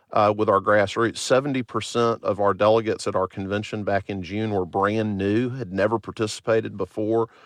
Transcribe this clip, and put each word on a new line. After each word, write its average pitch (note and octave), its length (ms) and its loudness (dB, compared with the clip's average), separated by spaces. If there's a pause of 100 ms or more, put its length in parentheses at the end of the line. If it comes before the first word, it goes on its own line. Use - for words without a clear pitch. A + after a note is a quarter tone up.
(120)
uh, G#2+ 240 4
with G#2 120 0
our G2 120 6
grassroots. G#2 580 2
Seventy C3 440 0
percent A#2 600 -2
of G2+ 180 -2
our G2+ 140 2
delegates G#2+ 520 2
at G2+ 100 -2
our F#2+ 100 0
convention G2+ 580 -6
back G2 240 -2
in G2 140 -6
June G#2 300 -4
were F#2+ 120 0
brand G2+ 540 0
new, G#2+ 320 0
had A#2+ 220 -10
never G#2 260 2
participated A2 760 -4
before. A2+ 520 -2 (160)